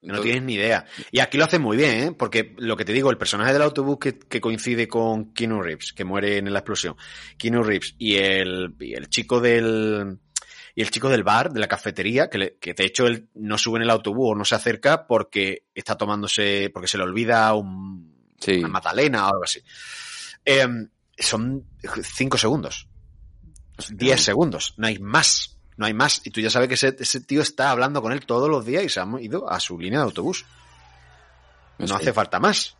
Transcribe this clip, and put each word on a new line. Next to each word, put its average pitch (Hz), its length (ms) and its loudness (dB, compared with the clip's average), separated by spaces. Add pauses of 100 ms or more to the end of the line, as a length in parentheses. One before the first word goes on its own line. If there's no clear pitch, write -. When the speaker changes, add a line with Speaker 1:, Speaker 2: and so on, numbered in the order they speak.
Speaker 1:
No 87 120 -10
Speaker 2:
Entonces 104 100 -2
Speaker 1:
tienes 123 180 0
ni 131 120 -6
idea. 104 320 2 (260)
Y 123 80 4
aquí 131 180 2
lo 151 60 8
hacen 160 180 2
muy 107 140 2
bien, 123 260 4
¿eh? 165 100 -2
Porque 110 460 -2
lo 113 180 -2
que 107 80 -4
te 101 80 -4
digo, 135 200 4
el 110 60 -2
personaje 107 340 0
del 143 100 4
autobús 143 380 0
que, 131 180 -4
que - 220 -6
coincide 113 480 -2
con 113 440 -2
Keanu 113 300 -2
Reeves, 80 300 -8
que - 120 -8
muere 101 340 0
en 98 140 -4
la 98 60 0
explosión, 95 380 -6 (420)
Keanu 117 240 0
Reeves 104 360 -2
y 107 180 2
el, 92 640 0
y 60 140 -12
el 65 140 -12
chico 120 320 0
del... 110 760 2 (580)
y - 60 -2
el 147 80 -2
chico 131 180 -2
del 117 160 2
bar, 113 280 4
de 123 60 -4
la 107 100 0
cafetería, 104 600 -2
que - 100 -6
le, 95 200 -2
que 87 160 -10
de 95 100 2
hecho 120 220 2
él 117 280 -2
no 107 240 -6
sube 117 200 0
en 113 60 0
el 117 60 2
autobús 113 420 2
o - 40 2
no 104 80 -4
se - 100 2
acerca 117 540 0
porque 101 560 0 (100)
está 101 220 -6
tomándose, 101 760 0
porque 92 140 -8
se 104 120 -2
le 92 60 0
olvida 110 500 4
un, 95 600 -6 (240)
Speaker 2:
Sí. 95 200 2
Speaker 1:
una 85 100 0
magdalena 104 560 0
o 98 80 2
algo 92 120 -2
así. - 160 -4 (840)
Em, 127 440 2 (300)
son 123 460 -2 (380)
cinco 131 360 -2
segundos. 113 480 -2 (920)
Speaker 2:
Hostia. - 180 -14
Speaker 1:
Diez 123 260 4
segundos. 107 540 0
No 110 100 -2
hay 107 120 -2
más. 107 580 0 (220)
No 107 100 -2
hay 110 80 0
más. 131 320 2
Y 120 40 -12
tú 113 100 -6
ya 110 100 0
sabes 123 180 4
que 127 60 0
ese, 135 240 2
ese 127 220 -4
tío 143 220 0
está 139 280 0
hablando 135 320 0
con 110 100 -2
él 135 140 -6
todos 123 220 2
los 143 160 0
días 135 200 0
y 165 40 -2
se 98 120 -2
han 104 220 -6
ido 117 280 -6
a 87 100 -2
su 87 180 -6
línea 95 220 -2
de 143 60 2
autobús. 110 380 -4 (1300)
No - 80 -6
Speaker 2:
Sí. 98 80 0
Speaker 1:
hace 120 180 0
falta 98 280 2
más. - 400 2